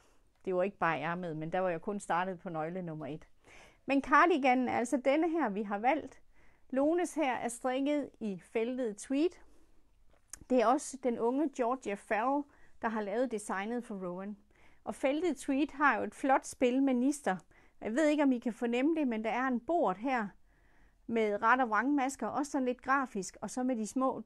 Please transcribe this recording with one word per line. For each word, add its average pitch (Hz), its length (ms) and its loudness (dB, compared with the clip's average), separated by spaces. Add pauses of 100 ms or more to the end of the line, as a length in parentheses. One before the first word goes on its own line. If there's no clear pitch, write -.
(440)
Det 185 100 -2
var 180 80 2
ikke 196 160 -4
bare 160 220 2
ærmet, 170 360 -4
men 156 160 -6
der 185 80 0
var 185 80 2
jeg 165 120 -2
kun 202 200 -6
startet 180 380 -2
på 185 100 -14
nøgle 170 340 -6
nummer 156 240 -8
et. 151 220 -10 (580)
Men 269 160 2
cardiganen, 269 640 6
altså 240 280 0
denne 285 340 2
her, 311 180 0
vi 202 140 -4
har 202 160 -4
valgt. 262 440 -2 (480)
Lones 311 440 2
her 277 180 0
er - 160 -4
strikket 269 600 -2 (100)
i 196 240 -4
feltet 233 520 -2
tweed. 294 340 0 (1200)
Det 254 120 4
er 208 40 4
også 269 360 2
den 240 160 -2
unge 262 380 0
Georgia 240 380 -2
Farrell, 254 500 -2 (380)
der 233 60 -2
har 220 120 -4
lavet 226 300 -2
designet 220 540 -6
for 220 100 -12
Rowan. 190 420 -8 (480)
Og 220 100 -6
feltet 302 420 0
tweed 285 360 -2
har 269 260 2
jo 202 60 -2
et 208 100 -6
flot 269 320 2
spil 254 360 2
med 269 120 4
nister. 240 420 0 (440)
Jeg 220 140 -6
ved 302 120 4
ikke, 302 160 4
om 269 100 6
I 240 60 0
kan 233 140 -2
fornemme 247 440 0
det, 294 120 2
men 220 160 -2
der 220 60 -2
er 247 180 0
en 240 120 0
bord 262 360 2
her 233 320 -2 (800)
med 214 360 0
ret 240 180 6
og 240 100 0
vrangmasker, 254 560 0
også 285 260 -4
sådan 269 120 0
lidt 247 180 -2
grafisk, 254 580 -2
og 196 100 -8
så 254 120 -6
med 254 140 0
de 220 100 -2
små 254 400 -2